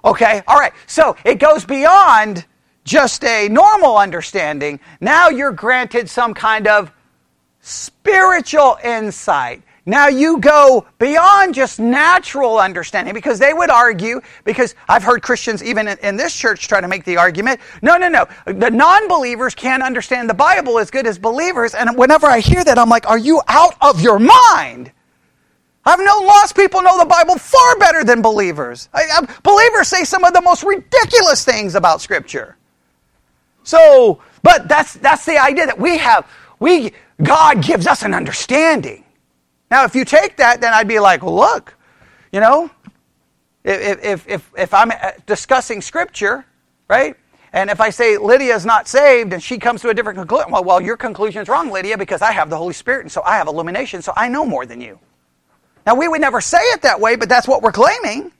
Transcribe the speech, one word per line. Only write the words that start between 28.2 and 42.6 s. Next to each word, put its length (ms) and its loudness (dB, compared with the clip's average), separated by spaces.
believers. 720 -4
I, 100 -2
I, 400 -2
believers 460 2
say 160 -2
some 200 -2
of 100 4
the 80 4
most 200 0
ridiculous 800 0
things 320 -4
about 280 0
Scripture. 540 -10
So, 580 6
but 260 2
that's, 260 -2
that's 300 -2
the 180 0
idea 240 0
that 120 -8
we 180 -2
have, 340 0
we, 340 0
God 400 2
gives 240 -2
us 160 -2
an 100 -6
understanding. 920 -4
Now, 140 4
if 100 -4
you 100 -2
take 320 0
that, 240 2
then 140 0
I'd 140 0
be 100 -2
like, 240 2
"Well, 120 -6
look, 400 -2
you 80 -4
know, 300 2